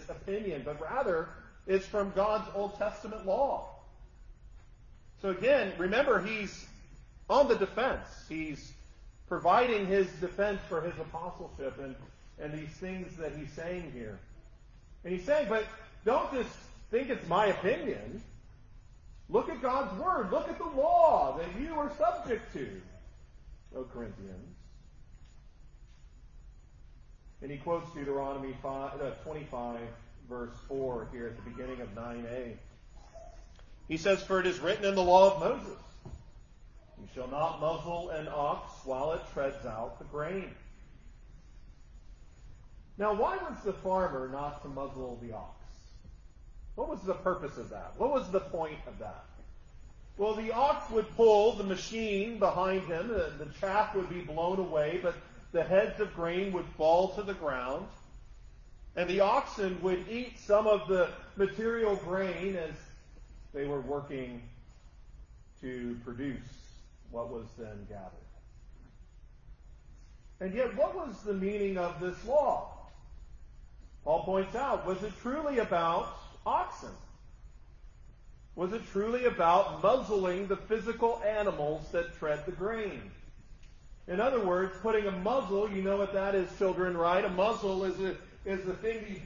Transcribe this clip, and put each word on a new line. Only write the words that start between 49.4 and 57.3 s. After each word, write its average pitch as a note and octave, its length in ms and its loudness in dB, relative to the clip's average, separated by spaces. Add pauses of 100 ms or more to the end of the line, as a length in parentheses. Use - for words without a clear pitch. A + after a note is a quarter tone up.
Well, G#3+ 180 2
the A3 180 -2
ox C#4 380 4
would A3 260 2
pull A3+ 380 10
the G3 100 -2
machine G#3+ 760 0
behind F#3 480 4
him, E3+ 220 -2
the, F3 280 0
the C#3+ 240 -10
chaff G3 360 2
would F#3+ 120 0
be F3 120 -6
blown E3 400 0
away, D#3+ 420 2
but F3 140 0 (340)
the E3 140 2
heads G#3 360 4
of G3+ 140 -2
grain F3+ 380 0
would E3+ 140 -2 (100)
fall F3 400 6
to G#3+ 60 -2
the G3 120 -4